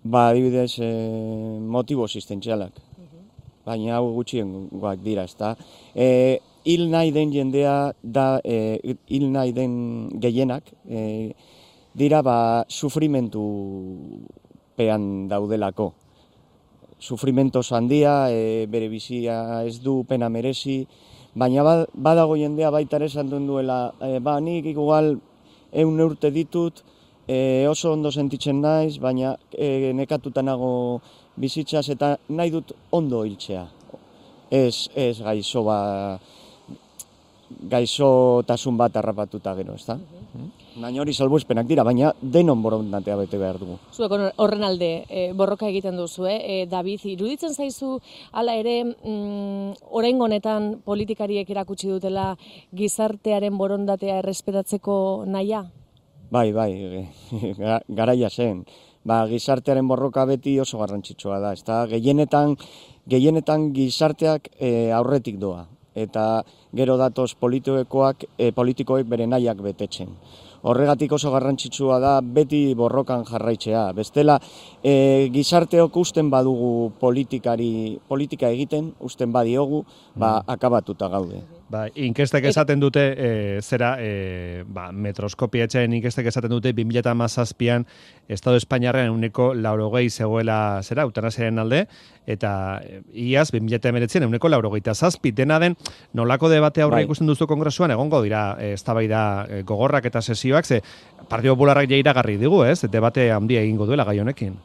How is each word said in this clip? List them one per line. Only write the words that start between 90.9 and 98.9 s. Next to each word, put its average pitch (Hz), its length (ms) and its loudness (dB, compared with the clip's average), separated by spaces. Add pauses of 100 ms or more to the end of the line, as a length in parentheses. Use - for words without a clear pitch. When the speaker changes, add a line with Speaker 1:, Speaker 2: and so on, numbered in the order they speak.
Speaker 3:
eutanasiaren 113 560 -2
alde, 127 300 0 (400)
eta, 98 560 -4
e, 95 180 -18 (120)
iaz, 127 380 2
bi 117 80 0
mila 110 180 -2
eta 123 120 0
hemeretzian 120 340 2
ehuneko 117 260 2
laurogeita 107 440 2
zazpi. 160 380 0
Dena 135 280 2
den, 175 160 2 (380)
nolako 123 360 2
debate 151 340 4
aurre 143 140 4
Speaker 1:
Bai. 151 80 4
Speaker 3:
ikusten 151 200 0
duzu 151 220 2
kongresuan? 156 420 0
Egongo 139 320 2
dira, 107 380 0
e, 104 140 -4
eztabaida, 107 760 0